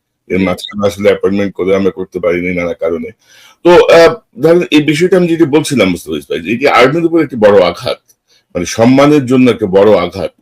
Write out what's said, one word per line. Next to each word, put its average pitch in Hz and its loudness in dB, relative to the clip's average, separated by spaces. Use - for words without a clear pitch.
এর 90 -4
মাঝখানে 95 -4
আসলে 101 -2
অ্যাপয়েন্টমেন্ট 98 -2
করে 92 -2
আমরা 98 -2
করতে 92 -12
পারিনি 87 -4
নানা 87 -6
কারণে। 82 -8
তো, 170 4
আহ, 165 2
ধরেন 170 2
এই 151 2
বিষয়টা 160 0
আমি 180 0
যেটি 165 0
বলছিলাম 139 0
মুস্তাফিজ 78 -8
ভাই, 76 -6
যে 85 -8
এটি 123 -4
আর্মির 151 2
উপর 165 0
একটি 139 -8
বড় 104 4
আঘাত, 85 -4
মানে 87 -4
সম্মানের 139 2
জন্য 127 2
একটা 107 -4
বড় 98 4
আঘাত 87 -6